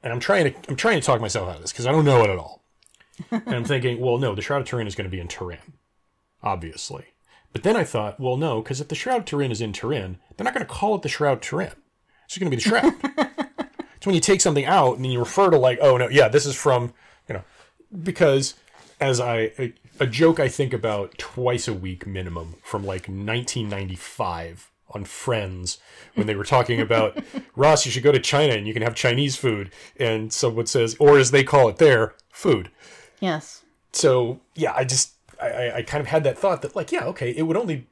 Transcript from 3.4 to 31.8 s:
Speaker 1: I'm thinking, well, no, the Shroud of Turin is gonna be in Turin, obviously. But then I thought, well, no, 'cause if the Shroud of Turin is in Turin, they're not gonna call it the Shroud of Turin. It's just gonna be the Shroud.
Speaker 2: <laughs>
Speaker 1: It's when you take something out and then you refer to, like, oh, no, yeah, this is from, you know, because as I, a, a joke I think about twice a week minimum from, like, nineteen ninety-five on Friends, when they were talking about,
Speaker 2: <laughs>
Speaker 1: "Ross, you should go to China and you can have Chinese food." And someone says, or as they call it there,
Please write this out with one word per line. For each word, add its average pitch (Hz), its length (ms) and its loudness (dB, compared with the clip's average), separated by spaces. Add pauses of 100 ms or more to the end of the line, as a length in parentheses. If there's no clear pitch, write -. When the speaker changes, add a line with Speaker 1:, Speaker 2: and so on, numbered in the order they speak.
Speaker 1:
I'm 120 100 -4
thinking, 123 360 -2
well, 123 160 0
no, 123 180 -2
the 101 60 -6
Shroud 139 220 -4
of 127 60 -8
Turin 117 180 -4
is 98 80 -10
gonna 98 160 -8
be 92 100 -8
in 85 80 -12
Turin, 87 300 -12 (840)
obviously. 85 640 -8 (480)
But - 120 -8
then 220 120 2
I 196 80 0
thought, 107 360 -6
well, 127 160 -2
no, 135 260 -2
'cause 131 180 -8
if 147 80 -10
the - 60 -6
Shroud 254 260 -2
of - 40 -12
Turin 143 260 -2
is 110 100 -4
in 107 120 -4
Turin, 98 460 -6 (180)
they're 202 80 -8
not 254 100 -2
gonna 185 120 -4
call 208 280 -2
it 180 80 -6
the 147 60 -6
Shroud 139 300 0
of - 20 -10
Turin. - 320 -6 (520)
It's - 100 -14
just - 60 -12
gonna 175 100 -2
be 127 60 -2
the 120 60 -4
Shroud. 233 400 2
Speaker 2:
<laughs> - 540 -4 (400)
Speaker 1:
It's - 100 -8
when 196 80 2
you 160 80 4
take 190 180 4
something 143 240 2
out 147 320 4
and 127 80 -6
then 127 80 -2
you 123 60 0
refer 185 320 4
to, 160 80 6
like, 127 240 6
oh, 131 160 8
no, 123 100 2
yeah, 131 200 8
this 139 180 2
is 135 100 -6
from, 120 380 0 (340)
you 120 60 -8
know, 92 80 -10 (600)
because 151 520 2 (440)
as 135 220 0
I, 117 380 -2
a, 123 160 -6 (240)
a 139 80 0
joke 156 340 4
I 135 80 2
think 131 240 -2
about 104 460 -4
twice - 500 -4
a 110 60 -4
week 92 320 -10
minimum 85 560 -8
from, 101 240 -8
like, 95 240 -8
nineteen 107 580 -6
ninety-five 92 1000 -10 (220)
on 101 120 -10
Friends, 95 720 -6 (380)
when 104 120 -2
they 107 80 0
were 101 100 -6
talking 123 360 2
about, 110 420 0 (160)
Speaker 2:
<laughs> - 180 -16
Speaker 1:
"Ross, 147 280 4
you 123 80 -4
should 123 100 -4
go 143 80 6
to 135 80 4
China 143 360 2
and 104 120 -4
you 110 60 -6
can 113 100 -4
have 113 120 -2
Chinese 131 420 0
food." 101 340 -4 (280)
And 110 340 -2
someone 117 340 -2
says, 117 320 0
or 147 200 10
as 127 120 4
they 135 140 4
call 135 240 6
it 95 80 -2
there, 123 380 4 (160)